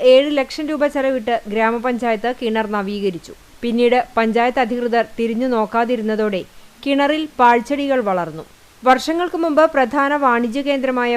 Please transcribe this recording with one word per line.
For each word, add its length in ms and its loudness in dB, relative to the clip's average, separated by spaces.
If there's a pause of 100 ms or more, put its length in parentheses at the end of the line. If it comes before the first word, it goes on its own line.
ഏഴ് 360 6
ലക്ഷം 300 -4
രൂപ 200 0
ചെലവിട്ട് 480 -2 (120)
ഗ്രാമപഞ്ചായത്ത് 840 -2 (120)
കിണർ 340 -2
നവീകരിച്ചു. 580 -4 (280)
പിന്നീട് 360 2 (200)
പഞ്ചായത്ത് 460 2
അധികൃതർ 420 0 (140)
തിരിഞ്ഞു 280 -2
നോക്കാതിരുന്നതോടെ 920 -2 (420)
കിണറിൽ 400 0 (160)
പാഴ്ചെടികൾ 600 2 (100)
വളർന്നു. 360 -4 (380)
വർഷങ്ങൾക്ക് 540 0
മുമ്പ് 260 2 (100)
പ്രധാന 420 0
വാണിജ്യ 460 0
കേന്ദ്രമായ 560 -2